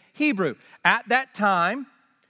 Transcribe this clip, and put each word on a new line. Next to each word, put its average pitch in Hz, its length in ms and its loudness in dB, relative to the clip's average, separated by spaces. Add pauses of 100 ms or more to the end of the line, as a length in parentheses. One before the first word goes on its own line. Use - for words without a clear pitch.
(140)
Hebrew. 190 420 -2 (300)
"At 208 240 0
that 262 240 -2
time, 202 540 0 (420)